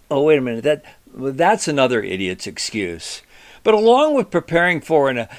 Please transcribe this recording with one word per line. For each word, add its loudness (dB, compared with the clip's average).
oh, 0
wait 4
a -2
minute, -6
that, 0
that's 0
another 0
idiot's -6
excuse. -10
But 4
along 4
with -2
preparing -2
for 2
and, -2
uh, -8